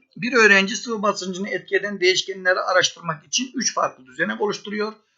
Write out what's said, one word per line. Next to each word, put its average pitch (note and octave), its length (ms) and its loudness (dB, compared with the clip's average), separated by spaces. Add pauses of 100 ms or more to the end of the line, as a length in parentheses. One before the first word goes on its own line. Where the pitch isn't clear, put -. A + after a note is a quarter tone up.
(160)
Bir A#3 180 -6
öğrenci G3+ 420 6
sıvı A3+ 260 -6
basıncını G3 480 -2
etki F#3+ 260 -4
eden G3 240 -4
değişkenleri F#3 600 0
araştırmak E3+ 680 0
için - 300 -4
üç A#3 180 -2
farklı C3+ 320 -4
düzenek F#3 360 -4
oluşturuyor. G#3 520 -4 (240)